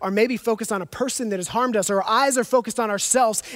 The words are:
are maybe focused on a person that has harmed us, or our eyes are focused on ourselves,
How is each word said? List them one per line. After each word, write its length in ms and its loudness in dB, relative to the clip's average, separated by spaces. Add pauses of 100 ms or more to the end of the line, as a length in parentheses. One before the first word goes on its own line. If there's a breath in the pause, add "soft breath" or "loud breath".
are 80 -2
maybe 260 2
focused 360 -2
on 100 -2
a 40 -8
person 420 -4
that 100 -2
has 100 -6
harmed 280 0
us, 120 0
or 140 2
our 60 -4
eyes 280 4
are 80 2
focused 360 0
on 100 0
ourselves, 540 2 (120)